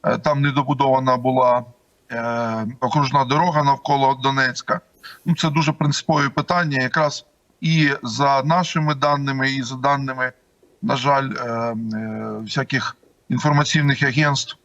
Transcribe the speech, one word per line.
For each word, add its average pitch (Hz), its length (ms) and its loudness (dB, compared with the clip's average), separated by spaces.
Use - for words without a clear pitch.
Е, - 140 0
там 143 240 0
недобудована 131 760 0
була, 123 480 2
е, 117 560 -4
окружна 135 460 2
дорога 151 380 2
навколо 139 600 2
Донецька. 135 580 0
Ну, 160 100 4
це 160 140 0
дуже 156 220 2
принципові 147 580 0
питання, 151 540 -2
якраз 147 420 -2
і 160 300 2
за 135 400 2
нашими 156 520 0
даними, 139 560 0
і 135 120 -4
за 127 120 -8
даними, 131 560 -2
на 135 140 0
жаль, 135 340 2
е, - 140 -6
е, 117 300 -2
всяких 127 560 -4
інформаційних 143 760 2
агентств 139 600 0